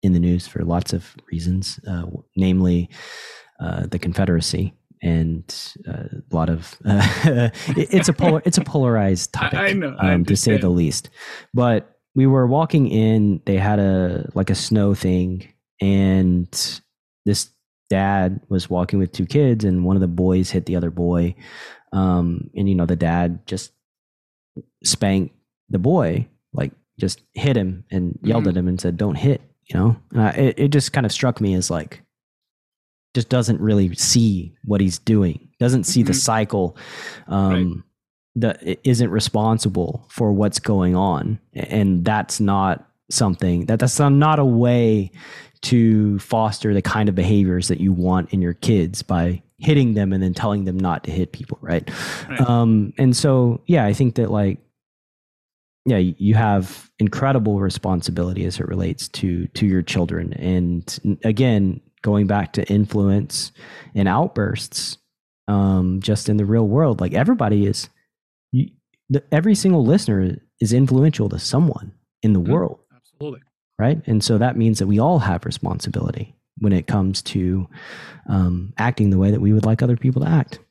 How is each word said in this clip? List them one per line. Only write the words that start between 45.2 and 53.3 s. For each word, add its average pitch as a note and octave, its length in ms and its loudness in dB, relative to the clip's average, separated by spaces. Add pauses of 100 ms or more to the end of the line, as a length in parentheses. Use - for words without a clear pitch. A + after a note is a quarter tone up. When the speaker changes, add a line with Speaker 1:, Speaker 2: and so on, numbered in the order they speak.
Speaker 1:
to G#2+ 560 4
foster A2 540 -2
the G2 80 2
kind G#2+ 260 0
of F#2+ 80 0
behaviors F#2 540 2
that F2+ 100 -2
you F#2+ 140 2
want F2+ 400 0
in F#2+ 80 0
your F2 120 0
kids F#2+ 480 0
by F2 400 -2 (180)
hitting C#3 340 2
them G2+ 180 0
and F#2+ 100 0
then F#2 120 -2
telling G#2 320 -2
them F#2 120 -4
not F2 280 -2
to D2+ 60 -8
hit F2 200 -4
people, - 300 -12
right? D#2+ 280 -4 (380)
Speaker 2:
Right. C3 140 -4
Speaker 1:
Um, A#2 560 2
and B2+ 180 2
so, B2 500 2